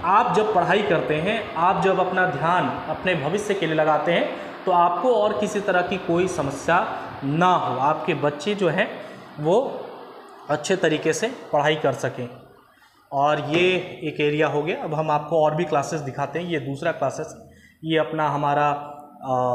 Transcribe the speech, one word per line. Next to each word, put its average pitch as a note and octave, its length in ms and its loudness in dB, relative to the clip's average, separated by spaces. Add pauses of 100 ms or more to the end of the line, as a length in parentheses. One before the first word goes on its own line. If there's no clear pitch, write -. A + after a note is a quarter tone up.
आप F#3 320 4
जब G#3+ 180 2
पढ़ाई F3 280 4
करते D#3 340 2
हैं, G3+ 400 -2
आप F3 280 2
जब F#3 160 4
अपना F3+ 260 2
ध्यान D#3 640 0
अपने F3 260 -2
भविष्य E3 380 -2
के F3 120 -2
लिए D#3 100 0
लगाते D#3 360 2
हैं, G#3+ 180 2 (360)
तो F#3+ 60 0
आपको F3 420 4
और G#3+ 260 2
किसी G#3 200 -2
तरह F#3 220 2
की G3 160 -2
कोई F3 300 0
समस्या E3 720 0 (220)
ना D#3 240 2
हो, D3 320 2
आपके D#3 340 0
बच्चे D3 420 -2
जो F#3+ 140 2
हैं F#3 320 -2 (380)
वो F3+ 460 0 (640)
अच्छे D3+ 260 0
तरीके D#3 380 2
से G#3+ 140 -2
पढ़ाई D#3 480 0
कर D#3 180 0
सकें। B2+ 360 -6 (800)
और D3 280 2
ये E3+ 640 0
एक D3+ 180 -4
area D3+ 260 2
हो C#3+ 160 0
गया। E3+ 200 -4
अब E3 100 -6
हम D#3 180 0
आपको D3+ 320 2
और D3+ 120 2
भी E3+ 80 0
classes D3+ 380 -2
दिखाते C#3+ 380 -6
हैं। F3+ 80 -6
ये E3 120 -2
दूसरा C#3 320 -4
classes, - 580 -6 (340)
ये D#3+ 140 0
अपना D#3 320 0
हमारा, C#3+ 360 2
आ, - 680 -4 (200)